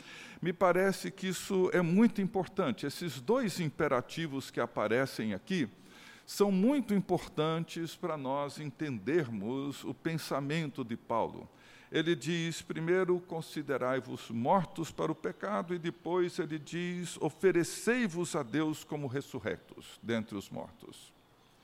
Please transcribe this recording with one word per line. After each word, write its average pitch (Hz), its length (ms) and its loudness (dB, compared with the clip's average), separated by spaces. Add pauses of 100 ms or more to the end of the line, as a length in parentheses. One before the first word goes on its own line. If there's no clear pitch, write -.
(400)
me 175 120 0
parece 180 580 4
que - 180 -4
isso 185 440 2
é 180 80 6
muito 190 400 6
importante. 180 640 0
Esses 139 340 -6
dois 208 380 2
imperativos 143 920 0
que 139 100 -2
aparecem 117 760 0
aqui 143 340 0 (580)
são 202 260 2
muito 208 420 4
importantes 165 1000 0
para 165 200 -4
nós 139 440 -4
entendermos 131 1200 -2
o 127 120 -6
pensamento 147 920 -2
de 113 120 -6
Paulo. 95 520 -2 (420)
Ele 160 260 2
diz: 165 440 -2
primeiro, 175 600 2
"Considerai-vos 131 1080 -4
mortos 151 640 2
para 160 220 -2
o - 20 -10
pecado", 190 580 -4
e 175 60 -2
depois 170 640 0
ele 156 180 -4
diz, 175 640 -6
"Oferecei-vos 175 1120 2
a 151 80 0
Deus 147 400 0
como 147 240 -6
ressurretos - 960 -6
dentre 110 340 -2
os 95 140 -8
mortos." - 640 -14 (500)